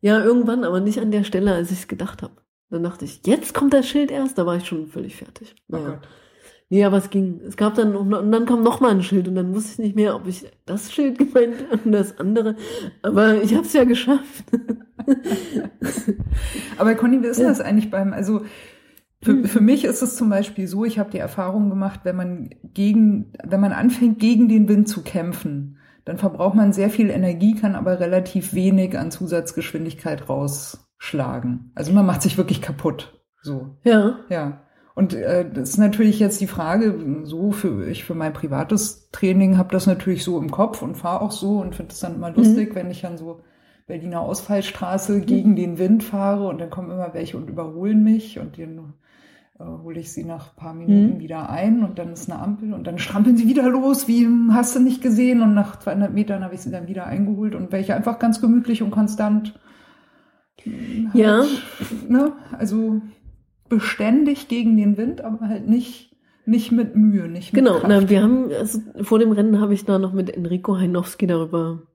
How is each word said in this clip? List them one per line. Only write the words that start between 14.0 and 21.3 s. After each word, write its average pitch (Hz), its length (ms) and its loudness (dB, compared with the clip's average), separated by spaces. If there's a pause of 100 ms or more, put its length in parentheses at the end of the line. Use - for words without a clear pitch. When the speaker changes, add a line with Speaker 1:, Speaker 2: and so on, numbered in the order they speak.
Speaker 1:
<laughs> - 1700 -4
Speaker 2:
Aber 220 180 4
Conny, 247 260 2
wie 233 60 -2
ist 240 100 -2
denn 247 80 4
Speaker 1:
Ja. 294 60 4
Speaker 2:
das 247 100 0
eigentlich 214 300 0
beim, 196 220 -2
also 202 280 -2 (800)
für, 233 100 4
Speaker 1:
Mhm. 262 120 2
Speaker 2:
für 220 160 2
mich 262 240 4
ist - 160 -2
es 247 140 -2
zum 220 140 0
Beispiel 202 380 -2
so, 196 180 -4
ich 220 140 -4
habe 208 100 -2
die 202 80 -10
Erfahrung 202 520 -2